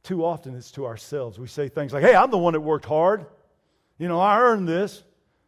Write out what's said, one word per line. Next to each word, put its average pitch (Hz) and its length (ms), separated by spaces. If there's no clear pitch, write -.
Too 175 200
often 156 320
it's 120 160
to 139 140
ourselves. 117 520
We 123 100
say 143 200
things 139 240
like, 139 120
"Hey, 226 120
I'm 240 160
the 208 60
one 170 160
that 156 80
worked 151 240
hard. 170 400
You 165 100
know, 175 120
I 202 200
earned 226 280
this. 180 360